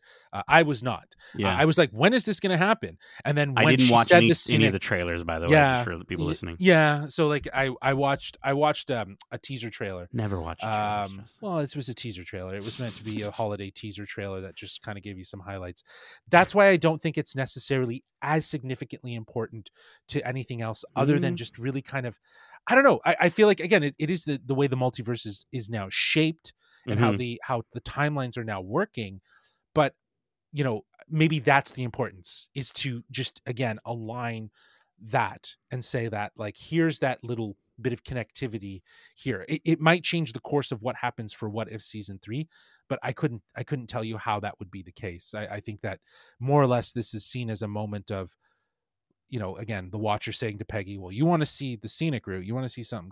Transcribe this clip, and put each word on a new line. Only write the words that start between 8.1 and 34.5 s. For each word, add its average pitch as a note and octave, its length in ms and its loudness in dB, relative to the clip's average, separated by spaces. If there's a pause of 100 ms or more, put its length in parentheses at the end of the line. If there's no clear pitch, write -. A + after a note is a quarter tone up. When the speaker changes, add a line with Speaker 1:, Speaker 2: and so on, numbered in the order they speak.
Speaker 1:
I C#3 100 0
watched, D3+ 380 2
um, G2+ 260 -4 (140)
a A#2 80 -10
teaser A#2 320 -8
trailer. F#2 420 -8
Speaker 2:
Never G#2 260 -2
watch E2 220 -6
a - 60 -6
trailer, A2 100 0
Speaker 1:
Um, G#2 320 -2
Speaker 2:
Justin. G2 160 -16 (160)
Speaker 1:
well, F#3 160 -4
it D3 180 -4
was C3+ 140 -6
a A#2+ 60 -8
teaser F2+ 280 -10
trailer. F#2 320 -10
It G2+ 80 -8
was A2 140 -8
meant A2+ 200 -6
to G2 60 -16
be G#2+ 200 -6
a G2+ 80 -6
Speaker 2:
<laughs> - 100 -16
Speaker 1:
holiday G2+ 300 -6
teaser G2+ 340 -12
trailer G2 360 -8
that F#2+ 120 -14
just - 320 -14
kinda G2+ 160 -10
gave G2 160 -12
you F#2 60 -16
some G2+ 160 -14
highlights. F#2 440 -10 (460)
That's F3 240 8
why G3 140 10
I F#3+ 100 8
don't D#3+ 240 2
think D#3 160 -2
it's - 180 -6
necessarily B2+ 680 -2 (180)
as D3+ 240 0
significantly B2+ 680 -8
important A2 560 -6 (380)
to - 180 -4
anything B2+ 340 -6
else A2+ 240 -6 (100)
other C#3 220 4
than F3 160 2
Speaker 2:
Mm. F3 40 -2
Speaker 1:
just - 200 -8
really C3 240 -4
kind C3 240 -6
of, A#2 140 -8 (480)
I A#3 80 4
don't C4+ 80 8
know. A#3 200 8
I, E3 180 4
I F3 80 6
feel G#3 180 6
like, G3 140 4
again, F3+ 200 4
it, C#3+ 160 0
it D#3 140 -2
is F3+ 140 -2
the, C#3+ 200 -2
the C3 80 -2
way C#3 140 4
the B2+ 100 0
multiverse B2 480 -2
is, G#2 260 -10
is A2+ 200 -8
now G#2 180 -4
shaped - 640 0 (320)
and G#2+ 140 0
how A#2+ 100 6
Speaker 2:
Mm-hmm. G2+ 80 2
Speaker 1:
the, A#2+ 260 -6
how A#2+ 200 -2 (100)
the B2 80 -10
timelines C#3 560 -4
are A#2+ 60 -6
now G#2 180 -4
working. G2+ 600 -4 (520)
But, D3 220 4 (560)
you C#3+ 120 -2
know, A2+ 200 0 (240)
maybe D#3+ 320 2
that's C#3 320 4
the B2+ 120 -8
importance, G#2+ 720 -8
is C3+ 160 -6
to B2 400 -4
just, B2 340 -6
again, A#2 400 -4
align A2+ 640 -8 (500)